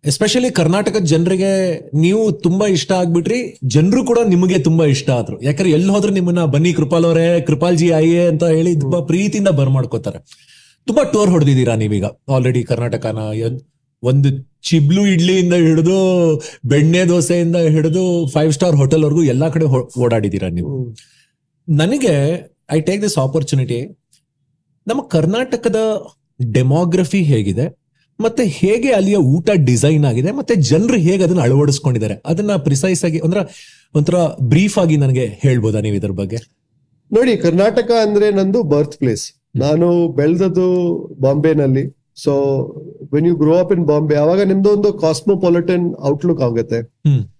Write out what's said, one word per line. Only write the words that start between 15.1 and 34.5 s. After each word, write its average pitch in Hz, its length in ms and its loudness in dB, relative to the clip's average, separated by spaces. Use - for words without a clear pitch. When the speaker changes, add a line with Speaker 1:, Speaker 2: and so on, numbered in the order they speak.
Speaker 1:
ಹಿಡಿದು, 170 880 2
ಬೆಣ್ಣೆ 160 440 2
ದೋಸೆಯಿಂದ 175 460 0
ಹಿಡಿದು, 165 720 0
ಫೈವ್ 156 240 0
ಸ್ಟಾರ್ 156 240 0
ಹೋಟೆಲ್ವರೆಗೂ 151 480 2
ಎಲ್ಲಾ 139 260 0
ಕಡೆ 156 160 0
ಹೊ-, 127 360 -2
ಓಡಾಡಿದ್ದೀರಾ 104 480 0
ನೀವು. 127 340 -6
Speaker 2:
ಹ್ಮ್. 113 120 -12
Speaker 1:
ನನಗೆ, 165 680 0
I 160 60 2
take 190 220 -2
this 208 120 -4
opportunity, 135 680 -4
ನಮ್ಮ 247 140 -4
ಕರ್ನಾಟಕದ 220 760 -2
ಡೆಮೋಗ್ರಫಿ 165 680 0
ಹೇಗಿದೆ, 117 640 -2
ಮತ್ತೆ 226 260 -2
ಹೇಗೆ 220 460 0
ಅಲ್ಲಿಯ 202 240 2
ಊಟ 165 380 2
ಡಿಸೈನ್ 143 520 2
ಆಗಿದೆ, 127 260 0
ಮತ್ತೆ 269 240 -2
ಜನರು 170 400 2
ಹೇಗೆ 185 280 2
ಅದನ್ನ 175 180 0
ಅಳವಡಿಸ್ಕೊಂಡಿದ್ದಾರೆ, 127 840 0
ಅದನ್ನ 202 300 -2
ಪ್ರಿಸೈಸ್ 170 500 -2
ಆಗಿ, 165 140 -2
ಅಂದ್ರೆ 175 520 -4
ಒಂಥರ 156 200 0
ಬ್ರೀಫ್ 156 360 2